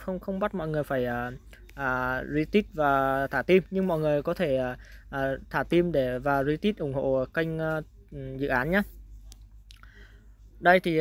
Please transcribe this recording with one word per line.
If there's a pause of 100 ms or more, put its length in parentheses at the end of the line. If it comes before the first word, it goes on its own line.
không,
không
bắt
mọi
người
phải,
à, (440)
à,
retweet
và
thả
tim,
nhưng
mọi
người
có
thể,
à, (340)
à, (180)
thả
tim
để
và
retweet
ủng
hộ (100)
kênh,
à, (560)
dự
án
nhá. (1800)
Đây
thì